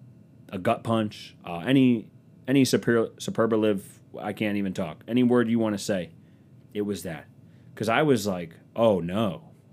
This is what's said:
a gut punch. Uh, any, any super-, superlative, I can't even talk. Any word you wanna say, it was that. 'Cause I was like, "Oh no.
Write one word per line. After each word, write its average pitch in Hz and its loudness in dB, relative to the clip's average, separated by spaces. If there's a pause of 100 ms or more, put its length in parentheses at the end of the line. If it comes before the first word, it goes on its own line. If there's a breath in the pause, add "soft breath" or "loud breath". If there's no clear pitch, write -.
(500)
a 101 -8
gut 110 -2
punch. 110 -4 (100)
Uh, 87 -10
any, 123 2 (400)
any 135 4
super-, 117 2
superlative, 107 -2 (160)
I - -8
can't 104 -4
even 98 -4
talk. 87 -8
Any 123 2
word 120 4
you 117 2
wanna 110 0
say, 92 -4 (640 soft breath)
it 104 -6
was 101 -6
that. 80 -10 (480 loud breath)
'Cause 107 -4
I 120 4
was 120 2
like, 90 -6 (220)
"Oh 110 4
no. 90 -4 (220)